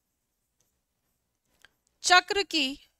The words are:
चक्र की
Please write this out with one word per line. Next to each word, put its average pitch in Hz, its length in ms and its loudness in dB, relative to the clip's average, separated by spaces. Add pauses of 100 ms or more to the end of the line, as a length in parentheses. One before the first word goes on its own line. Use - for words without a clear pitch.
(2000)
चक्र 381 420 2
की 277 340 -6 (200)